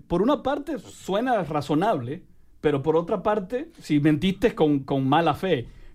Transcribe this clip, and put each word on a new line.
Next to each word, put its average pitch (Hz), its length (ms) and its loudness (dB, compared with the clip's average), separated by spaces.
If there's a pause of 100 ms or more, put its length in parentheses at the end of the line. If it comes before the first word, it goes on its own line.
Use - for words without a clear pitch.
por 170 140 0
una 240 220 0
parte 285 340 -4
suena 208 640 -4
razonable, 151 800 -2 (400)
pero 143 220 0
por 156 120 2
otra 175 280 0
parte, 214 480 -2 (100)
si 147 180 2
mentiste 170 540 2
con, 147 280 2
con 135 260 -2
mala 151 260 4
fe, 156 340 -2 (280)